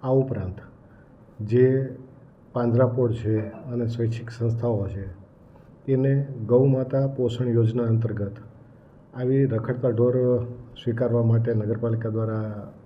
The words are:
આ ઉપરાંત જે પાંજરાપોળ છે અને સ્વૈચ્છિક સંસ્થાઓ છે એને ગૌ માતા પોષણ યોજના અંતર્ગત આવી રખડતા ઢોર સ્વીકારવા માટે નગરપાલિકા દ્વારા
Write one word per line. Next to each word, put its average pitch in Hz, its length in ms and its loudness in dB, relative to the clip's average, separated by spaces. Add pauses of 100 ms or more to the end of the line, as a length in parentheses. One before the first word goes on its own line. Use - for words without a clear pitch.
આ 131 60 -4
ઉપરાંત 117 460 0 (840)
જે 127 540 2 (580)
પાંજરાપોળ 120 600 2
છે 110 260 0
અને 120 480 -6
સ્વૈચ્છિક 113 420 -4
સંસ્થાઓ 113 580 -2
છે 95 380 -10 (680)
એને 135 360 2 (180)
ગૌ 123 200 6
માતા 135 420 2
પોષણ 127 400 -2
યોજના 117 360 2
અંતર્ગત 110 480 0 (840)
આવી 131 300 2
રખડતા 120 440 -2
ઢોર 120 540 2 (400)
સ્વીકારવા 120 400 0
માટે 113 300 2
નગરપાલિકા 113 560 -2
દ્વારા 107 580 -4 (180)